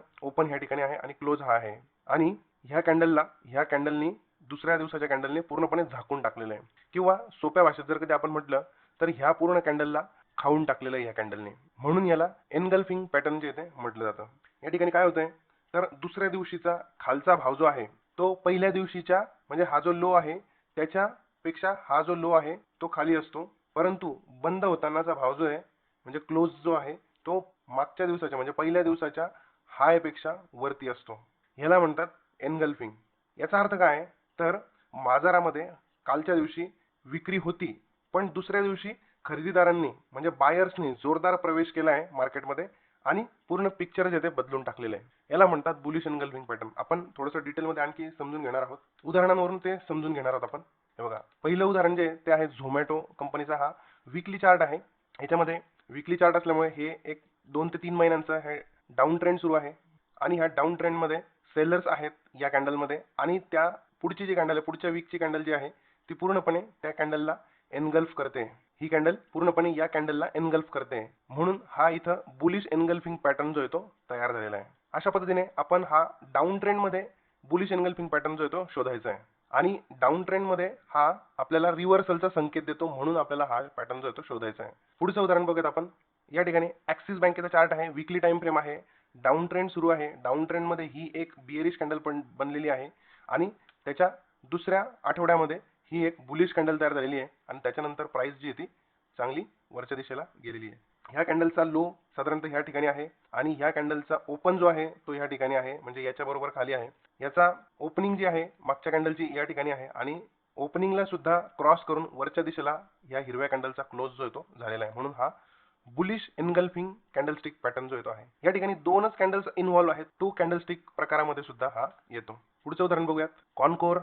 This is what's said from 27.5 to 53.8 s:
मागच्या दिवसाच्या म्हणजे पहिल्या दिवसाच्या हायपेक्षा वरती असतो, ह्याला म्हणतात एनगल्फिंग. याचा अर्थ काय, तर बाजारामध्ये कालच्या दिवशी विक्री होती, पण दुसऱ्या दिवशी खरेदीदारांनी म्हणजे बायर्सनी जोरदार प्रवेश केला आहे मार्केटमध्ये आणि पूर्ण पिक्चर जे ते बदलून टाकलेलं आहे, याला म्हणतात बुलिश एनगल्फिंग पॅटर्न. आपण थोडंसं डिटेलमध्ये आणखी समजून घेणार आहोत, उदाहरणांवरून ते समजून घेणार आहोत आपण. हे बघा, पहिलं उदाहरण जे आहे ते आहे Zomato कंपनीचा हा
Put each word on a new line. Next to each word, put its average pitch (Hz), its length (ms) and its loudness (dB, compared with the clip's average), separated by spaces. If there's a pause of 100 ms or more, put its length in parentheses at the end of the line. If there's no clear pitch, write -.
मागच्या 143 380 -2
दिवसाच्या 165 320 -4
म्हणजे 135 140 -4
पहिल्या 165 300 2
दिवसाच्या 165 460 -2 (440)
हायपेक्षा 160 640 2 (200)
वरती 135 340 -6
असतो, 113 300 -10 (400)
ह्याला 165 200 6
म्हणतात 160 280 2 (340)
एनगल्फिंग. 147 500 -4 (480)
याचा 196 220 0
अर्थ 202 140 0
काय, 165 300 4 (340)
तर 170 180 0 (380)
बाजारामध्ये 151 720 2 (400)
कालच्या 156 280 0
दिवशी 165 300 -2 (420)
विक्री 165 320 -4
होती, 170 280 -4 (480)
पण 190 200 0
दुसऱ्या 190 280 -2
दिवशी 196 300 -4 (320)
खरेदीदारांनी 170 640 2 (240)
म्हणजे 151 180 -2
बायर्सनी 165 640 2
जोरदार 165 420 2
प्रवेश 165 360 0
केला 160 180 2
आहे 151 220 2
मार्केटमध्ये 139 540 -4 (400)
आणि 185 180 2 (240)
पूर्ण 190 220 0
पिक्चर 180 380 -2
जे 170 100 0
ते 160 120 0
बदलून 135 320 -4
टाकलेलं 117 340 -6
आहे, 104 80 -14 (260)
याला 180 160 8
म्हणतात 160 360 2
बुलिश 160 240 -4
एनगल्फिंग 139 380 -6
पॅटर्न. 113 320 -8
आपण 170 280 -2 (120)
थोडंसं 147 280 -6
डिटेलमध्ये 156 380 -4
आणखी 151 280 -6
समजून 151 320 -10
घेणार 127 200 -2
आहोत, 127 160 -10 (260)
उदाहरणांवरून 185 540 2
ते 185 180 -4 (120)
समजून 156 240 -4
घेणार 131 200 -2
आहोत 120 120 -2
आपण. 147 160 -10 (380)
हे 117 60 -8
बघा, 110 140 -6 (240)
पहिलं 180 220 2
उदाहरण 180 320 4
जे 170 120 2
आहे 165 80 -6
ते 165 160 2
आहे 156 140 4 (100)
Zomato 147 440 -2 (180)
कंपनीचा 147 380 -6
हा 143 140 0 (380)